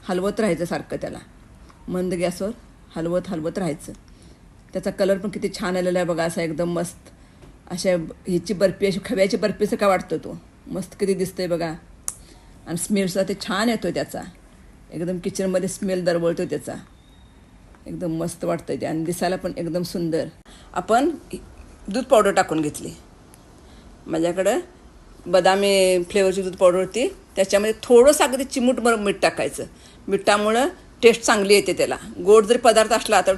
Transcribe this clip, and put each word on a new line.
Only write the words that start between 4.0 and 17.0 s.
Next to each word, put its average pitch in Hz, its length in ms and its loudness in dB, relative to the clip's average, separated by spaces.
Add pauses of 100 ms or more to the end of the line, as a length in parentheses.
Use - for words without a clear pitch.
त्याचा 190 180 -6
कलर 190 260 0
पण 196 120 -8
किती 202 200 -6 (100)
छान 185 180 -4
आलेला 180 220 0
आहे 180 60 0
बघा, 165 180 -2
असा 170 180 -4
एकदम 165 280 -4
मस्त. 175 400 -6 (600)
अशा 185 180 -2 (380)
ह्याची 180 260 -2
बर्फी, 190 340 0
अशी 190 180 -2
खव्याची 202 320 0
बर्फीचं 202 380 -2
काय 208 140 2
वाटतं 180 280 0
तो, 135 200 -12 (300)
मस्त 180 320 -10
किती 196 140 0
दिसतंय 180 340 -4
बघा. 165 260 -4 (920)
आणि 175 100 -6
स्मेलसुद्धा 190 560 -2
ते - 140 -12
छान 214 220 -2
येतो 208 220 -2
त्याचा, - 300 -6 (720)
एकदम 175 240 -6
किचनमध्ये 185 520 -4
स्मेल 185 340 -4
दरवळतो 170 420 0
त्याचा, 143 280 -8 (1120)